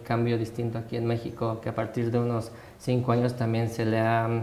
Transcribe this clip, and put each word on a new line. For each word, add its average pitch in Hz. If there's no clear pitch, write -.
cambio 117
distinto 117
aquí 117
en 117
México, 113
que -
a 113
partir 117
de 120
unos 120
cinco 123
años 120
también 113
se 117
le 110
ha, 113